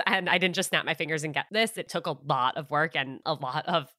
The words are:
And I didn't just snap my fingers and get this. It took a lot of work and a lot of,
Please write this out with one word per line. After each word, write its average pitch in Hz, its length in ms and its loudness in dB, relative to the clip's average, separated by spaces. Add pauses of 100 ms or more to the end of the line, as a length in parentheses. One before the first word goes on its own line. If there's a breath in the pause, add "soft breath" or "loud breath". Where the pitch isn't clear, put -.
And 180 240 2
I 214 80 6
didn't 180 160 2
just 185 160 0
snap 165 160 2
my 156 80 0
fingers 156 300 -2
and 151 100 -4
get 139 160 -2
this. 220 260 0
It 175 120 -8
took 170 180 -4
a 151 180 -4
lot 131 320 2
of 151 140 -8
work 151 240 2
and 135 320 -4
a 156 80 0
lot 135 320 -4
of, 165 220 0 (100)